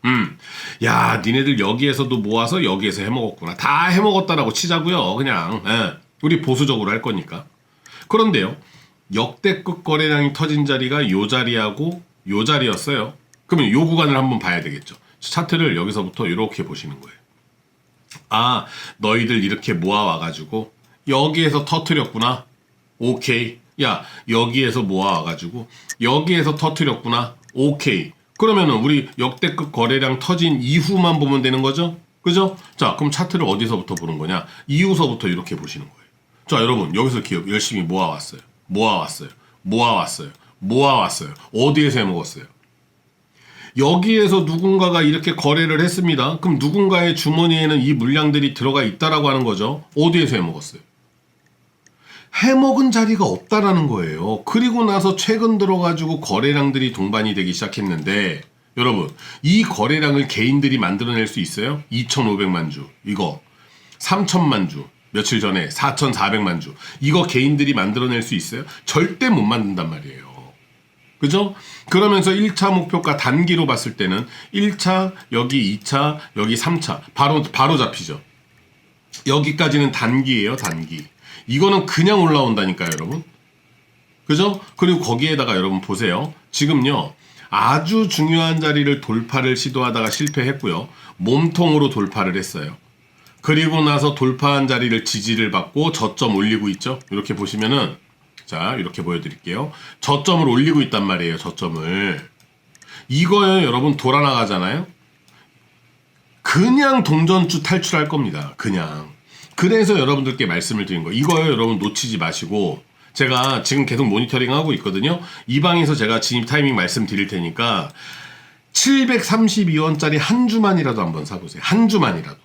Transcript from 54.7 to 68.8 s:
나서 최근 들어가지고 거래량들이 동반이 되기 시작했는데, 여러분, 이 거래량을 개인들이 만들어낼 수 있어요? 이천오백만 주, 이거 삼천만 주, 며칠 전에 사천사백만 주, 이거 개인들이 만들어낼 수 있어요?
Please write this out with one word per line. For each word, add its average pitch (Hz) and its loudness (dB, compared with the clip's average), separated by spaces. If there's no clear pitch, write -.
나서 196 2
최근 220 2
들어가지고 170 0
거래량들이 135 0
동반이 104 -2
되기 92 -2
시작했는데, 95 -4
여러분, 113 0
이 190 4
거래량을 143 0
개인들이 135 2
만들어낼 110 -2
수 - -6
있어요? 127 -4
이천오백만 101 -2
주, 71 -14
이거 92 -4
삼천만 170 0
주, 71 -12
며칠 107 -2
전에 92 -2
사천사백만 101 -2
주, - -14
이거 151 2
개인들이 143 2
만들어낼 117 -2
수 113 -6
있어요? 120 -6